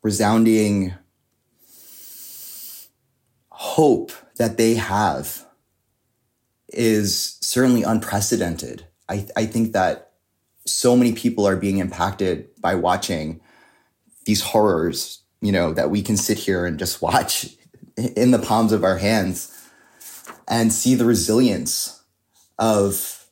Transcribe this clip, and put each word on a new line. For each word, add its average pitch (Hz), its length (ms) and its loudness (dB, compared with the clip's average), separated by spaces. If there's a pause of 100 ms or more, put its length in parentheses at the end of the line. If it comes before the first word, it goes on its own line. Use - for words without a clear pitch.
resounding 107 920 2 (2500)
hope - 600 0 (260)
that 113 200 -2
they 113 160 4
have 95 720 -2 (1200)
is 107 760 0
certainly 123 400 2
unprecedented. 95 1040 -4 (200)
I, 104 200 -6 (100)
I 110 80 0
think 110 300 -2
that 92 380 -2 (520)
so 123 320 2
many 123 160 4
people 113 340 0
are 95 100 2
being 98 200 -2
impacted 92 720 -2 (100)
by 90 160 0
watching 87 680 -2 (840)
these 107 160 0
horrors, 92 760 0 (240)
you 104 100 0
know, 85 220 0
that - 160 -2
we 104 100 -2
can 107 160 -2
sit 104 220 -2
here 90 260 -2
and 80 140 -4
just - 240 -6
watch - 520 -2 (640)
in 123 140 4
the 120 80 6
palms 110 340 2
of 98 100 2
our 92 140 2
hands 101 720 -4 (800)
and 113 240 2
see 127 220 2
the 117 100 2
resilience 110 1000 0 (560)
of 101 720 0